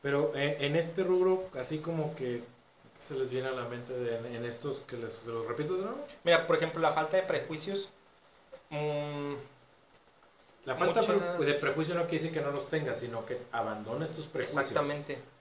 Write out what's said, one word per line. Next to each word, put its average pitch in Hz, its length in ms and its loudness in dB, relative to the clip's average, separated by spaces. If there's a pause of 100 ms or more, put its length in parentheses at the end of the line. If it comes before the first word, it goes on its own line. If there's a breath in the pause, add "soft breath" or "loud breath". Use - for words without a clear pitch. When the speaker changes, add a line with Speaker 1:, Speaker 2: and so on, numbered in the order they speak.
Speaker 1:
Pero 143 340 2
en, 143 300 0
en 147 120 2
este 170 280 0
rubro, 185 460 4 (100)
así 156 200 -4
como 160 340 -2
que, 123 240 -2
¿qué - 680 -18
se 139 100 -6
les 131 120 0
viene 131 200 -2
a 131 40 -2
la 123 160 -4
mente 123 240 -8
de, 120 240 0
en, 117 200 -6
en 117 100 -4
estos 120 320 -6 (100)
que 127 80 -8
les, 113 160 -6
se - 160 -12
los 113 180 -4
repito 147 280 -2
de 185 80 0
nuevo? 247 240 -6 (180)
Speaker 2:
Mira, 165 220 6
por 165 100 6
ejemplo, 160 240 0
la 156 120 6
falta 156 260 4
de 185 60 4
prejuicios. 165 640 -2 (800)
Mm, 147 640 -2 (1300)
Speaker 1:
La 135 100 -2
falta 196 280 4
Speaker 2:
muchas 214 140 6 (200)
Speaker 1:
pre-, 151 100 4
de 143 80 6
prejuicio 156 400 2
no 170 100 2
quiere 165 200 0
decir 160 80 -2
que 156 80 0
no 143 100 0
los 139 200 -4
tengas, 147 280 0
sino 117 280 -6
que 123 160 -6 (100)
abandones 110 640 -4
tus 156 100 -8
prejuicios. 139 440 -2
Speaker 2:
Exactamente. 143 500 -2 (220)